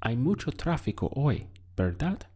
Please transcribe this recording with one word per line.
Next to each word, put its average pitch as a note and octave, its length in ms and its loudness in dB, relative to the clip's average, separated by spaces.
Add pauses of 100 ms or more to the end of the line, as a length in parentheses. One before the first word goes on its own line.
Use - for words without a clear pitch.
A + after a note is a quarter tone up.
Hay A2+ 160 0
mucho D3+ 360 0
tráfico - 600 0
hoy, C#3 340 2 (280)
¿verdad? F#2+ 420 0 (160)